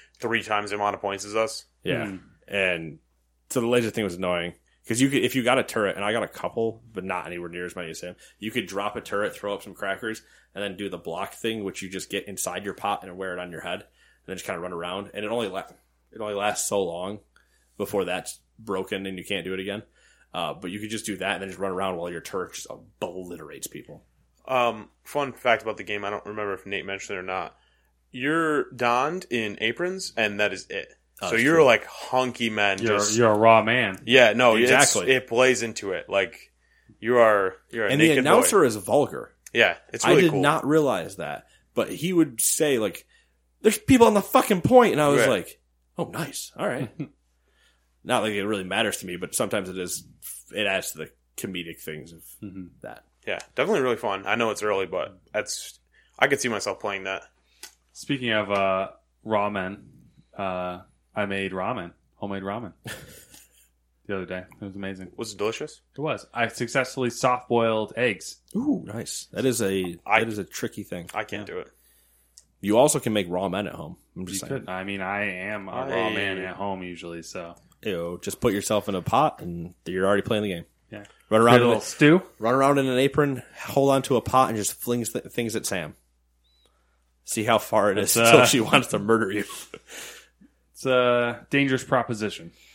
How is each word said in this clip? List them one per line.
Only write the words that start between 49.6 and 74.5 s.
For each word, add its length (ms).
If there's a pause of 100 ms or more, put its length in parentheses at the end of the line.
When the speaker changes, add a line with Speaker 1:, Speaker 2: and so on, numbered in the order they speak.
Speaker 2:
it 80
is, 300 (480)
it 100
adds 280
to 60
the 120 (260)
comedic 440
things 320
of 80 (200)
Speaker 3:
Mm-hmm. 260 (140)
Speaker 2:
that. 240 (220)
Speaker 1:
Yeah, 120 (160)
definitely 260
really 160
fun. 280
I 100
know 160
it's 120
early, 220
but 340 (140)
that's, 460 (380)
I 100
could 120
see 100
myself 300
playing 240
that. 200 (680)
Speaker 3:
Speaking 400
of, 200
uh, 400 (340)
ramen, 580 (540)
uh, 440 (380)
I 60
made 260
ramen, 400 (240)
homemade 280
ramen, 340
Speaker 1:
<laughs> 1300
Speaker 3:
the 80
other 100
day. 180 (180)
It 40
was 100
amazing. 400
Speaker 1:
Was 180
it 40
delicious? 440 (140)
Speaker 3:
It 60
was. 320
I 140
successfully 600
soft-boiled 880
eggs. 420 (180)
Speaker 2:
Ooh, 300
nice. 460
That 140
is 160
a, 440
Speaker 1:
I 140
Speaker 2:
that 100
is 80
a 60
tricky 400
thing. 300
Speaker 1:
I 100
can't 240
Speaker 3:
Yeah. 80
Speaker 1:
do 40
it. 120 (920)
Speaker 2:
You 160
also 220
can 140
make 160
raw 200
men 180
at 80
home. 220 (180)
I'm 80
Speaker 3:
You 40
Speaker 2:
just 140
saying. 80 (120)